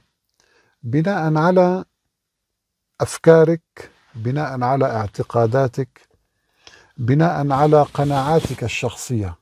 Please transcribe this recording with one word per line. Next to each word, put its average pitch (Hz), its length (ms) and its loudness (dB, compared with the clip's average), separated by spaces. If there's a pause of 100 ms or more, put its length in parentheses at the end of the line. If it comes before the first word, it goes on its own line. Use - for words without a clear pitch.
(840)
بناء 156 540 -2
على 180 480 2 (1160)
أفكارك، 165 920 2 (240)
بناء 131 480 -6
على 135 240 0
اعتقاداتك، 117 1200 -2 (880)
بناء 143 560 0
على 151 300 4
قناعاتك 143 840 -2
الشخصية. 107 760 -6